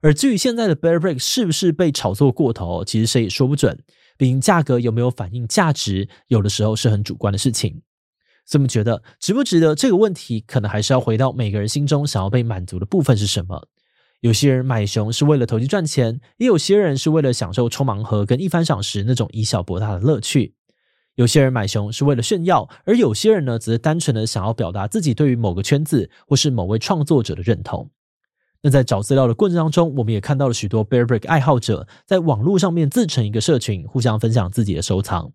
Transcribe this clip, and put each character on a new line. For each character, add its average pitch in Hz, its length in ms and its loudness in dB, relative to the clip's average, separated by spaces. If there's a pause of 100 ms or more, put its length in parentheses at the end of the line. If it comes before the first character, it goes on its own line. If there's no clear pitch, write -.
而 151 140 6
至 262 180 2
于 214 60 0
现 240 180 0
在 226 100 0
的 175 80 2
Bear 165 220 2
Brick 165 220 0
是 - 260 -2
不 165 80 0
是 175 180 2
被 160 220 2
炒 98 220 -2
作 135 180 4
过 139 180 0
头， 87 320 -6
其 - 160 -2
实 113 80 2
谁 120 180 2
也 98 40 -4
说 127 180 0
不 139 80 0
准， 139 240 0 (380)
毕 135 120 2
竟 131 120 0
价 170 220 4
格 127 180 2
有 120 100 0
没 117 120 0
有 123 80 2
反 98 240 -8
映 120 120 -8
价 160 280 2
值， 98 340 -4 (200)
有 117 120 4
的 98 80 0
时 107 160 -2
候 107 100 0
是 110 140 0
很 107 160 0
主 - 100 -10
观 104 160 -2
的 101 60 -2
事 117 160 -2
情。 - 300 -6 (640)
所 - 120 0
以 - 0 -
我 139 40 4
们 135 40 2
觉 113 160 0
得 113 200 -2 (180)
值 196 140 -2
不 277 100 0
值 175 160 2
得 156 140 4
这 269 160 0
个 185 80 4
问 208 160 2
题， 113 320 -6
可 - 120 -2
能 107 120 -2
还 107 100 -2
是 120 140 0
要 127 40 4
回 113 200 0
到 131 120 2
每 110 200 -4
个 104 80 -2
人 104 100 -2
心 143 180 -2
中 147 200 0
想 104 160 -2
要 98 80 -2
被 123 120 0
满 101 220 -4
足 92 140 -10
的 95 80 -6
部 185 160 0
分 135 120 4
是 101 120 0
什 101 180 -4
么。 90 240 -12 (520)
有 120 120 2
些 135 200 4
人 127 140 0
买 113 180 0
熊 107 280 -2
是 147 120 0
为 151 120 4
了 123 100 0
投 110 140 0
机 127 80 -2
赚 180 180 -2
钱， 120 340 -2 (180)
也 233 100 0
有 196 100 4
些 196 180 2
人 165 220 2
是 160 120 -2
为 156 120 2
了 131 100 2
享 92 200 -6
受 120 160 0
抽 - 160 -2
盲 107 180 -2
盒 104 240 -2
跟 123 140 0
一 190 80 -2
番 170 160 0
赏 113 180 -2
识 101 240 -6
那 123 80 2
种 113 180 -2
以 110 120 -4
小 98 180 -2
博 85 160 -6
大 107 140 -4
的 90 80 -4
乐 131 180 2
趣。 - 360 -2 (600)
有 123 100 2
些 120 160 4
人 131 120 4
买 107 160 -2
熊 104 240 -4
是 143 120 -4
为 143 120 2
了 117 60 -2
炫 175 220 -2
耀， 170 240 2 (160)
而 220 120 4
有 165 180 4
些 214 180 4
人 185 120 2
呢， 117 160 -2
只 - 100 -6
是 113 80 2
单 156 220 0
纯 151 120 -2
的 110 140 -2
想 98 180 -4
要 110 80 -2
表 90 200 -4
达 101 160 -6
自 220 120 -4
己 151 140 0
对 143 160 2
于 123 60 2
某 107 180 0
个 95 80 -4
圈 147 220 0
子 139 260 -2 (160)
或 - 80 2
是 139 160 2
某 110 140 -2
位 107 160 -2
创 160 240 -2
作 143 180 2
者 78 140 -6
的 90 60 -10
认 92 200 0
同。 - 280 -8 (720)
那 151 60 2
在 135 140 6
找 110 180 0
资 120 140 -2
料 131 140 4
的 117 60 2
过 202 140 2
程 175 80 0
当 160 140 0
中， 165 240 2
我 135 80 -2
们 110 100 -2
也 104 80 -2
看 143 160 -2
到 135 120 0
了 117 60 0
许 - 120 -6
多 107 180 0
Bear 120 200 2
Brick 117 240 -2
爱 165 100 2
好 131 220 2
者 92 260 -4 (180)
在 190 140 2
网 151 220 0
络 185 180 2
上 175 140 0
面 165 180 0
自 233 160 0
成 127 180 -2
一 104 60 -4
个 110 100 -2
社 147 160 2
群， 101 300 -6
互 - 140 -4
相 113 180 0
分 117 140 0
享 101 180 0
自 117 140 -2
己 101 100 -2
的 76 80 -4
收 95 180 0
藏。 87 340 -6